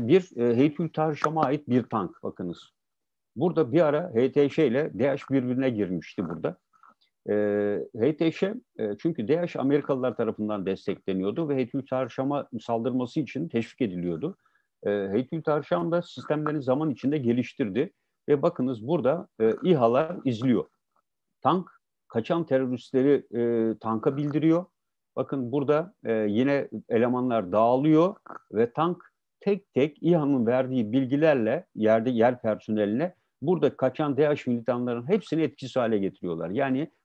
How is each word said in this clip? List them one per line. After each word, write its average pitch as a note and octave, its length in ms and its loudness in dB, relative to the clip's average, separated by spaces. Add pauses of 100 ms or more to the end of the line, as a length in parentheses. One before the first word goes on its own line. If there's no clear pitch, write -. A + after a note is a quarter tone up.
bir, F3 300 2
e, A#2+ 180 2
Heytül D#3 340 2
Tahrir D#3 260 -2
Şam'a D#3 260 -2
ait D3 280 -2
bir B2 140 2
tank G2+ 400 -6
bakınız. - 480 -10 (640)
Burada D3+ 360 0
bir D#3+ 100 4
ara D3+ 320 0
H C3 180 2
T C#3+ 180 4
Ş D#3 180 2
ile C#3+ 260 0
D A#2+ 160 0
H C#3 80 -2 (140)
birbirine C3 380 0
girmişti F#2+ 600 -4
burada. - 280 -6 (720)
E, G#2 40 0 (680)
H D3+ 180 2
T E3 140 0
Ş, G3 220 -2 (260)
e, A2 100 -4 (100)
çünkü C#3 280 -4
D D3+ 120 2
H E3 200 -6
Amerikalılar C3+ 560 0
tarafından G#2+ 500 -4
destekleniyordu F#2+ 840 -4
ve C#3+ 60 0
Heytül C3 300 -4
Tahrir B2+ 240 -4
Şam'a C#3 380 -4 (140)
saldırması A#2+ 580 -2
için C#3 280 -6
teşvik - 340 -4
ediliyordu. F#2+ 560 -4 (460)
E, G2+ 60 -2
Heytül G#2 540 -2
Tahrir D3+ 200 0
Şam E3+ 280 -2
da F3 100 0
sistemlerini D3+ 600 -4
zaman C3+ 280 0
içinde C#3 280 -2
geliştirdi. A#2+ 760 0 (360)
Ve C#3+ 120 4
bakınız B2+ 460 -2
burada, D#3+ 400 0 (140)
e, A3 120 4 (100)
İHA'lar D3+ 600 4
izliyor. A#2+ 420 2 (760)
Tank, E3 280 2 (380)
kaçan E3 380 -2
teröristleri, C3 800 0 (100)
e, A#2 420 0
tanka A2+ 400 -2
bildiriyor. D#3 480 0 (500)
Bakın B2+ 360 -4
burada, D3 420 0 (120)
e, A2+ 80 -2
yine A2 560 0 (200)
elemanlar A#2+ 600 0
dağılıyor D3 640 4 (380)
ve A#2 200 0
tank E3+ 300 -2 (360)
tek G3 340 -4
tek C#3 280 0
İHA'nın C#3+ 440 2
verdiği B2+ 460 0
bilgilerle C3+ 760 2 (100)
yerde A2+ 340 2
yer A#2+ 320 2
personeline G#2+ 760 -2 (260)
burada D3 360 0
kaçan C3 400 0
D D3 100 4
H C#3 240 -2
militanların A#2+ 580 -2
hepsini F3+ 320 0
etkisiz C3+ 340 -6
hale A2+ 220 2
getiriyorlar. F2 520 -4
Yani C3 420 -2 (140)